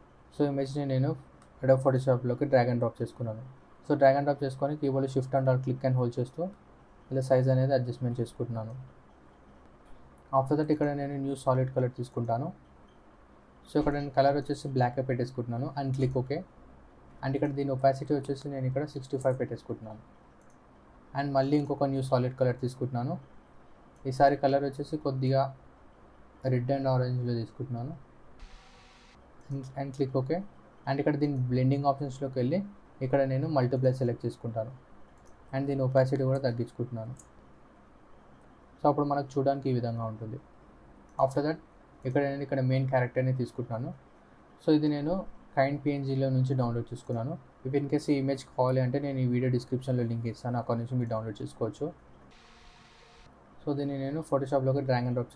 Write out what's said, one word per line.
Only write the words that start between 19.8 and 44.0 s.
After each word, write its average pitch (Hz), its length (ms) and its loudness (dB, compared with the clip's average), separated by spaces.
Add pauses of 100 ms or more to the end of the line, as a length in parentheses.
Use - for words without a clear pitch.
And 143 100 0 (100)
మళ్ళీ 139 240 4
ఇంకొక 139 320 0
new 131 160 0
solid 127 320 2
color 127 240 2
తీసుకుంటున్నాను. 127 500 -4 (920)
ఈసారి 139 340 6
కలర్ 139 240 2
వచ్చేసి 147 380 -6
కొద్దిగా 135 360 2 (1120)
రెడ్ 123 220 0
and 135 160 -2
ఆరెంజ్‌లో 123 480 0
తీసుకుంటున్నాను. 120 540 -8 (1600)
And, 139 160 -6 (160)
and 139 160 -6
click 131 240 0
OK. 131 100 -2 (580)
And 139 140 0
ఇక్కడ 151 200 2
దీని 147 140 2 (160)
blending 135 380 2
ఆప్షన్స్‌లోకి 135 500 -6
వెళ్ళి 139 180 0 (480)
ఇక్కడ 139 140 2 (120)
నేను 139 140 0 (100)
మల్టిప్లై 127 440 4
select 120 260 0
చేసుకుంటాను. 113 460 -6 (840)
And 139 160 -2
దీని 135 180 0
opacity 131 420 4
కూడా 135 160 2
తగ్గించుకుంటున్నాను. 120 680 -4 (1600)
So, - 120 0
అప్పుడు 143 220 2
మనకు 139 220 0
చూడడానికి 139 380 2
ఈ - 80 2
విధంగా 113 320 -2
ఉంటుంది. 110 280 -10 (840)
After 135 240 0
that, 156 100 -2 (500)
ఇక్కడ 143 220 2
నేను 139 180 -4
ఇక్కడ 135 120 -2 (100)
main 131 240 2
క్యారెక్టర్ని 127 480 0
తీసుకుంటున్నాను. 120 500 -6 (680)